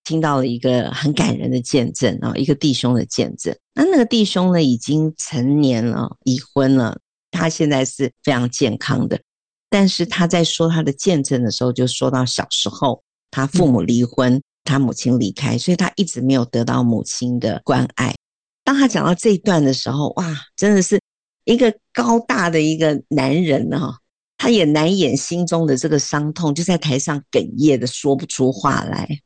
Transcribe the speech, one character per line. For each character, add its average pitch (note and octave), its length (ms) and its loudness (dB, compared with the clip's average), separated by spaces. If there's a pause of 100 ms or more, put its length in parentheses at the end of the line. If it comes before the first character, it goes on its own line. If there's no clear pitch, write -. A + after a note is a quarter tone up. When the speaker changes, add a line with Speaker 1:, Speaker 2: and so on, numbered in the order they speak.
Speaker 1:
听 D#3+ 160 -2
到 D3 180 2
了 C3 80 2
一 A#2+ 140 -4
个 B2 320 0
很 D3 220 -2
感 A#2 240 0
人 - 120 -4
的 B2+ 120 0
见 A#2+ 320 0
证 - 280 -2
啊， A#2 140 -4
一 C3+ 80 -2
个 C#3+ 100 2
弟 C#3+ 200 0
兄 B2 200 0
的 A#2+ 120 0
见 - 320 -4
证。 - 180 -6 (180)
那， C#4 120 0
那 F#4 120 2
个 A#3+ 80 4
弟 A3+ 200 2
兄 F#3 260 0
呢， E3+ 100 4
已 C3 160 4
经 D#3 400 0
成 C#3 440 0
年 A#2+ 240 2
了， B2 400 -4
已 B2+ 140 0
婚 C3+ 360 0
了， A#2+ 240 0 (320)
他 E3 180 0
现 D#3+ 200 0
在 C3+ 160 0
是 B2+ 260 -4 (120)
非 D3 80 0
常 B2 180 0
健 A2+ 280 -2
康 - 300 -2
的。 - 120 -4 (500)
但 G3 180 4
是 F3 180 0
他 F3 220 0
在 E3+ 160 2
说 E3 260 0
他 E3 140 0
的 C#3+ 80 -2
见 D3+ 320 0
证 B2+ 180 0
的 A#2 80 0
时 - 140 -4
候， B2 100 0
就 B2+ 140 0
说 C3 240 -2
到 B2+ 140 0
小 - 240 -4
时 - 200 -2
候， B2+ 320 -2 (300)
他 C3+ 160 -2
父 D#3+ 200 2
母 A#2+ 140 4
离 A#2+ 220 2
婚， B2 300 2
Speaker 2:
嗯。 C3+ 100 0 (220)
Speaker 1:
他 C3+ 120 0
母 C3 160 0
亲 B2 240 0
离 G2 140 0
开， A#2 260 -2
所 F3+ 140 -2
以 F3 60 0
他 F#3+ 180 0
一 G3+ 80 0
直 C#3+ 160 -8
没 C3 140 2
有 B2 100 2
得 A#2+ 220 -2
到 B2 180 0
母 A#2 180 2
亲 B2 380 -4
的 G#2+ 240 -4
关 B2+ 320 0
爱。 B2+ 180 -2 (520)
当 C#4 120 0
他 C#4 80 4
讲 E3 200 0
到 F3 100 2
这 A3+ 140 0
一 G3 80 4
段 E3+ 260 2
的 C3+ 100 4
时 B2 160 -6
候， C#3 280 -2
哇， D#3+ 200 -4 (200)
真 G3+ 180 2
的 F#3+ 60 4
是 G3 180 2 (460)
一 A#3+ 100 2
个 A#3 180 4 (200)
高 A#3 260 2
大 G3+ 300 -2
的 D#3+ 120 2
一 D#3 160 2
个 D3+ 300 2
男 C#3 340 2
人 C#3 320 0
啊， C3+ 240 -4 (400)
他 - 120 0
也 G3+ 160 4
难 D#3 320 2
掩 D#3 180 2
心 E3+ 320 -4
中 E3 180 0
的 C#3 120 2
这 D#3 100 -2
个 D3+ 100 2
伤 D3+ 360 -4
痛， D#3 200 -2
就 E3+ 120 -4
在 F3+ 120 2
台 C#3+ 220 -2
上 C#3+ 320 -6
哽 G2+ 240 0
咽 C#3 240 4
的 A#2+ 80 -4
说 - 260 -2
不 B2+ 120 -4
出 B2+ 260 -2
话 - 320 -2
来。 - 240 -6 (180)